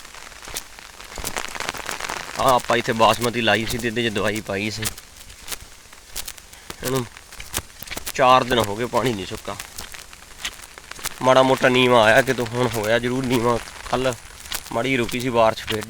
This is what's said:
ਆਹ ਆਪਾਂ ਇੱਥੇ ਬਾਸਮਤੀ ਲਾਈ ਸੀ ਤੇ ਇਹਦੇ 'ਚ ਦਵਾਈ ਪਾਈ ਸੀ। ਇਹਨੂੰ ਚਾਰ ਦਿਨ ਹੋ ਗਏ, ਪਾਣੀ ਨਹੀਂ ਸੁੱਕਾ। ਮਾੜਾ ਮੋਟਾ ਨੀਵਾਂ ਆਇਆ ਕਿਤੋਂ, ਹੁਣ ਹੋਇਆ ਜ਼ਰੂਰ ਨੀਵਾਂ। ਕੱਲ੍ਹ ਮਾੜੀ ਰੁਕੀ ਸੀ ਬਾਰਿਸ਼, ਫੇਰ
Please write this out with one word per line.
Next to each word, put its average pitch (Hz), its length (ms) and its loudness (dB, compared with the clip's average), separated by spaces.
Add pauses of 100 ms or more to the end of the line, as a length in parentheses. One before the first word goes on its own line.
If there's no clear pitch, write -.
(2500)
ਆਹ 113 80 2
ਆਪਾਂ 120 300 2
ਇੱਥੇ 120 160 -2
ਬਾਸਮਤੀ 113 480 2
ਲਾਈ 110 240 2
ਸੀ 120 120 -4
ਤੇ 117 100 -4
ਇਹਦੇ 117 160 -2
'ਚ 113 100 0
ਦਵਾਈ 104 280 0
ਪਾਈ 101 280 -4
ਸੀ। 107 140 -8 (2000)
ਇਹਨੂੰ 127 220 -2 (1080)
ਚਾਰ 131 300 6
ਦਿਨ 123 160 2
ਹੋ 101 160 0
ਗਏ, 117 100 -4
ਪਾਣੀ 117 280 0
ਨਹੀਂ 95 120 -4
ਸੁੱਕਾ। 101 300 -10 (1700)
ਮਾੜਾ 131 220 6
ਮੋਟਾ 131 260 4
ਨੀਵਾਂ 123 360 6
ਆਇਆ 113 160 8
ਕਿਤੋਂ, 127 240 0
ਹੁਣ 120 220 0
ਹੋਇਆ 113 320 0
ਜ਼ਰੂਰ 123 260 -2
ਨੀਵਾਂ। 120 320 2 (340)
ਕੱਲ੍ਹ 127 220 0 (600)
ਮਾੜੀ 123 240 0
ਰੁਕੀ 120 220 -2
ਸੀ 123 100 -2
ਬਾਰਿਸ਼, 113 360 2
ਫੇਰ 107 240 -4